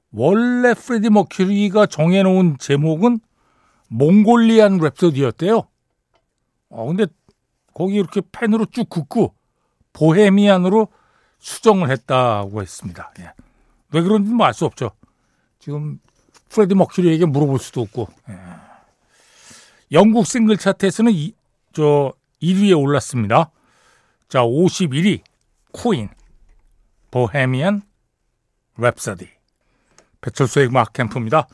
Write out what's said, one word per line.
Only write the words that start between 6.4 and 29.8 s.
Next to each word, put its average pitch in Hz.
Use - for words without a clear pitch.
어, 113
근데 185
거기 190
이렇게 196
펜으로 226
쭉 -
긋고 170
보헤미안으로 196
수정을 190
했다고 110
했습니다. -
예. 90
왜 160
그런지는 208
뭐 214
알 120
수 -
없죠. -
지금 147
프레디 202
머큐리에게 175
물어볼 139
수도 -
없고. 110
예. 95
영국 208
싱글 220
차트에서는 196
이, 165
저 147
일 185
위에 202
올랐습니다. 139
자, 127
오십일 151
위 196
코인, 135
보헤미안 131
랩소디. 110